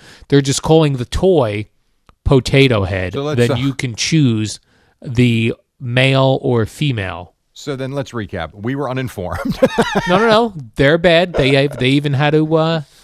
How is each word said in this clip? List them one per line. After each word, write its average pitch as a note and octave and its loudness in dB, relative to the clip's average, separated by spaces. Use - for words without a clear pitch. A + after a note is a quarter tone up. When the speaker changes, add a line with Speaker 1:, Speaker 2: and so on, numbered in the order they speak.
Speaker 1:
They're C#3+ 4
just C#3 -2
calling D#3 2
the A#2+ -6
toy A#2+ 0
Potato C3 4
Head. F#2 -4
Speaker 2:
So C#3 -6
let's, D3 -4
Speaker 1:
Then A#2+ 2
Speaker 2:
uh, C3 -2
Speaker 1:
you C3 -2
can B2 -8
choose A#2 0
the A#2 0
male C3+ 2
or A#2+ 0
female." F#2+ -6
Speaker 2:
So C#3+ -10
then C3 -8
let's C#3 -8
recap. F#2 -8
We A2+ -6
were C#3 -4
uninformed. A#2+ -6
<laughs> B3+ 6
Speaker 1:
No, F#3 2
no, A3+ 2
no. A3 2
They're D3 4
bad. E3+ 2
They, C#3 2
they C3 -2
even C#3+ 0
had D3 0
to, D#3 0
uh, D#3+ 0